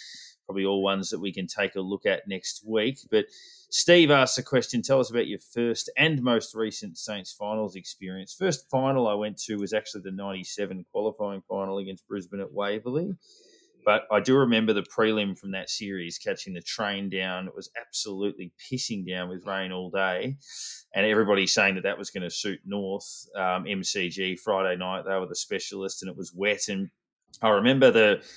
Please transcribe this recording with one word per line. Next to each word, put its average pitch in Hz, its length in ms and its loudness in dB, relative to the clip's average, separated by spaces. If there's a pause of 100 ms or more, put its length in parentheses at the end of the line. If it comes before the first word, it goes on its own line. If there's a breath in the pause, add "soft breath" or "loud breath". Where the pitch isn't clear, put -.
(460 loud breath)
probably 98 200 -2
all 98 160 2
ones 98 260 0
that 92 120 -6
we 95 120 -4
can 92 140 -8
take 101 300 -4
a 98 40 -4
look 98 240 -4
at 98 240 0
next - 380 -10
week. 110 320 0 (120)
But 107 140 4 (460 soft breath)
Steve 170 400 8
asks 135 260 6
a - 60 -2
question, 120 400 0
"Tell 135 180 4
us 113 100 0
about 117 160 0
your 98 120 -6
first 117 580 -2
and 147 260 4
most 117 320 2
recent 107 440 -6
Saints 101 340 -10
finals 104 420 -6
experience." 95 600 -12
First 180 360 -2
final 131 380 0
I 104 60 0
went 107 300 -4
to 107 120 -6
was 101 160 -6
actually 107 300 -4
the 95 100 -10
ninety-seven 95 800 -8
qualifying 104 560 -4
final 98 300 -4
against 95 280 -10
Brisbane 98 340 -8
at 95 120 -8
Waverley. 113 640 -4 (680 soft breath)
But 107 260 6
I 104 100 6
do 131 160 6
remember 113 360 6
the 101 100 2
prelim 107 540 2
from 101 160 -10
that 95 180 -6
series, 95 480 -6
catching 98 360 -6
the 85 80 -10
train 101 480 -4
down. 92 360 -4
It - 80 -12
was - 160 -14 (100)
absolutely 98 800 -6
pissing 110 480 -6
down 90 220 -4
with 90 180 -10
rain 95 260 -4
all 92 180 -6
day, 95 460 0 (580 loud breath)
and 98 120 2
everybody 104 400 4
saying 98 280 4
that 92 100 -4
that 98 140 -2
was 101 120 -10
gonna 90 200 -6
suit 98 340 -6
North, 98 720 -6
um, 92 320 0
M 98 160 -4
C 92 240 -2
G 92 280 -4
Friday 95 400 0
night. 92 300 -4
They 95 120 -2
were 92 80 -2
the 87 100 -10
specialists, 95 640 -6
and 95 80 -8
it 87 60 -12
was 90 180 -12
wet. 98 340 0
And 98 200 -4 (540)
I 110 80 6
remember 123 400 6
the, 107 320 6 (140 loud breath)